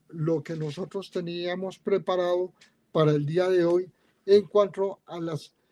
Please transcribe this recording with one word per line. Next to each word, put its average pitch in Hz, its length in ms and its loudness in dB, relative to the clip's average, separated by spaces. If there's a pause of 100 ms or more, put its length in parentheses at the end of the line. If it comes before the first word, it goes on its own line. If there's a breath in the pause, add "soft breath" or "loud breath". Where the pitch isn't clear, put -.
lo 160 340 -2
que 165 140 -10
nosotros 160 560 -8
teníamos 175 680 -6
preparado 180 720 0 (400 soft breath)
para 156 180 4
el 147 140 0
día 175 240 0
de 180 160 4
hoy 175 260 0 (340)
en 202 200 6
cuanto 196 600 0
a 170 140 -10
las, 165 340 -6 (180)